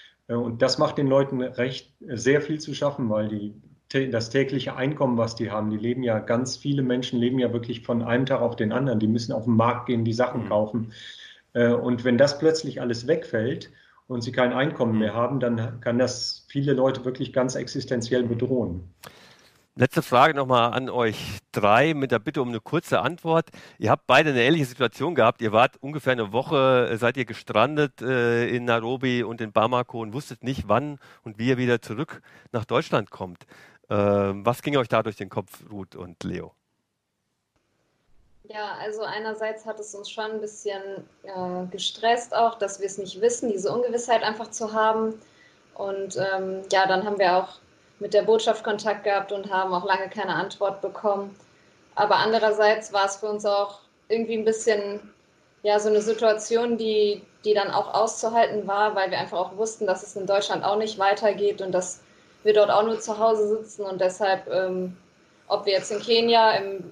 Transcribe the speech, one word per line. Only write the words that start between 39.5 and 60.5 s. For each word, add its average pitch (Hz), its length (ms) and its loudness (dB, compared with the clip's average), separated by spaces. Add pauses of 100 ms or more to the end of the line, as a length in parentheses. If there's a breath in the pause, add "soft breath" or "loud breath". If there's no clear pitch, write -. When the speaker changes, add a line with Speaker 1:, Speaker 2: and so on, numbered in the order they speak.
Speaker 3:
hat 214 140 -8
es 208 160 -14
uns 202 140 -14
schon 220 220 -8
ein 214 100 -6
bisschen, 208 400 -8 (420)
äh, 180 480 -6
gestresst 233 640 -2
auch, 226 220 2
dass 196 240 -6
wir 196 60 -4
es 190 100 -12
nicht 185 240 -10
wissen, 240 280 0
diese 196 220 -2
Ungewissheit 233 520 0
einfach 214 280 -6
zu 214 220 -8
haben. 220 400 2 (600 soft breath)
Und, 196 420 -8
ähm, 190 460 -2 (100)
ja, 190 140 6
dann 190 180 2
haben 208 140 -2
wir 180 180 6
auch - 240 -4 (380 soft breath)
mit 202 160 -2
der 202 80 6
Botschaft 220 400 2
Kontakt 208 400 -2
gehabt 196 280 0
und 196 200 -6
haben 185 240 0
auch 185 100 -2
lange 190 240 0
keine 185 240 -4
Antwort 190 480 -4
bekommen. 202 540 -4 (580 soft breath)
Aber 202 220 2
andererseits 214 760 2
war 196 140 2
es 196 120 -4
für 214 100 -6
uns 214 180 -4
auch 202 360 -2 (260)
irgendwie 226 320 -2
ein 220 40 -2
bisschen, 208 580 0 (600)
ja, 208 180 4
so 208 80 0
eine 214 140 4
Situation, 226 800 0
die, 214 420 0 (240)
die 214 80 4
dann 196 160 4
auch - 240 0
auszuhalten 220 720 2
war, 202 300 2
weil 190 160 0
wir 143 80 -2
einfach 180 180 -6
auch 180 180 -4
wussten, 220 300 -4
dass 185 160 0
es - 140 -14
in 190 100 -6
Deutschland 196 380 0